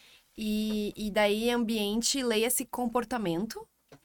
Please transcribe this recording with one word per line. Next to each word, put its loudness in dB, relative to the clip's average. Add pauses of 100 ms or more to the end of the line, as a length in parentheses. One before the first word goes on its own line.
(360)
e, -2
e -6
daí 4
ambiente, 0
leia-se 2
comportamento -4 (400)